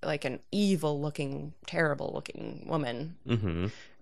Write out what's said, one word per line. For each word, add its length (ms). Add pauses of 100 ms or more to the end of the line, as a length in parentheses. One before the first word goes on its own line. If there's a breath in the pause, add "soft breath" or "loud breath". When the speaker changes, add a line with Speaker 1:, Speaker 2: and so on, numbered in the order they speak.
Speaker 1:
like, 220
an 140 (120)
evil-looking, 1000 (140)
terrible-looking 1000
woman, 480 (120)
Speaker 2:
Mm-hmm. 400 (340 loud breath)